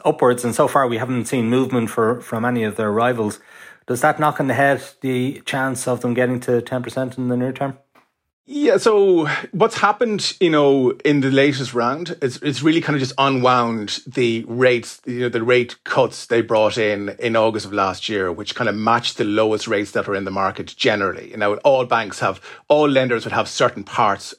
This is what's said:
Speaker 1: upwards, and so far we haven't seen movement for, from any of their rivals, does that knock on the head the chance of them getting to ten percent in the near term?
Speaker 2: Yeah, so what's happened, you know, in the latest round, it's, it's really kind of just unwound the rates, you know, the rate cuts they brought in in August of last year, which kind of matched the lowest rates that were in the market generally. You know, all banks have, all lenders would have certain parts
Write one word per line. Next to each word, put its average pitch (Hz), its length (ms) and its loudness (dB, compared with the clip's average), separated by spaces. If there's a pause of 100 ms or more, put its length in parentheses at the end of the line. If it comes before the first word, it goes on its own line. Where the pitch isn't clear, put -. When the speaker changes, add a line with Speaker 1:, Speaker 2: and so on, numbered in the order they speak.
Speaker 1:
upwards, 123 400 2
and 117 100 -2
so 147 140 2
far 139 180 2
we 120 120 -2
haven't 120 300 -4
seen 117 220 0
movement 123 400 0
for, 117 300 0
from 113 240 -6
any 120 220 0
of 104 100 -4
their 107 160 -2
rivals, 113 480 0 (480)
does 123 140 -4
that 151 180 2
knock 151 220 0
on 139 60 0
the 127 60 0
head 139 300 2 (160)
the 131 460 -2
chance 131 420 -4
of 123 140 -2
them 123 120 0
getting 123 280 0
to 120 200 0
ten 127 220 -6
percent 127 340 -6
in 127 120 -4
the 123 80 -2
near 127 160 -2
term? 135 240 -6 (680)
Speaker 2:
Yeah, 294 300 2
so 196 500 4 (240)
what's - 260 0
happened, 208 640 0
you 175 80 4
know, 139 420 4 (140)
in 147 160 4
the 135 80 2
latest 135 440 2
round, 139 480 -2
it's, 127 160 -2
it's 143 240 -4
really 160 200 2
kind 151 140 -2
of 139 40 0
just 131 180 -4
unwound 123 880 2
the 117 400 0
rates, 120 600 0
you 123 160 -6
know, 123 80 0
the 117 140 -2
rate 123 420 2
cuts - 400 -2
they 117 160 0
brought 110 360 2
in 104 320 -2 (100)
in 117 180 -2
August 107 300 0
of 98 40 -12
last 95 380 -2
year, 95 200 -2
which 87 240 -8
kind 120 140 -2
of 101 80 -2
matched 113 420 -2
the 120 60 0
lowest 107 460 0
rates 104 220 -2
that 104 140 -4
were 101 100 -4
in 98 100 -4
the 98 60 -6
market 98 440 -4
generally. 98 540 -2
You - 80 -16
know, 104 200 0
all 131 280 2
banks 113 340 -2
have, 98 220 -4 (260)
all 151 220 4
lenders 123 340 2
would 113 80 -8
have 117 160 -2
certain - 380 -2
parts 101 540 0